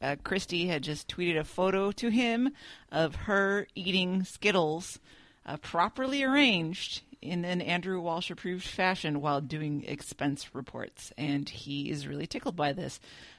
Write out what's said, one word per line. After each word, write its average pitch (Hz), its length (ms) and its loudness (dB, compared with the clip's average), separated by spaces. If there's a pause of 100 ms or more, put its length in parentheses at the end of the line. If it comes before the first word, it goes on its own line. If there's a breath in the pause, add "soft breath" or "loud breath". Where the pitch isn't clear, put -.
uh, 143 220 0
Christy 180 420 0
had 156 160 0
just 151 260 -6
tweeted 175 300 0
a 156 60 0
photo 190 480 2
to 233 180 -2
him 240 400 4 (420 loud breath)
of 156 220 2
her 196 600 2
eating 185 500 2
Skittles, 180 760 2 (480 soft breath)
uh, 147 120 -6
properly 262 640 0
arranged 233 800 4 (220)
in 175 240 -2
an 180 160 0
Andrew 175 380 0
Walsh 170 300 -2
approved 180 360 -6
fashion 180 560 0
while 143 180 2
doing 147 460 -4
expense - 680 -4
reports. - 600 -10
And 143 320 -2
he 143 420 -6
is 143 160 -4
really 143 200 -6
tickled - 300 -6
by 143 180 2
this. 143 260 -8 (380 loud breath)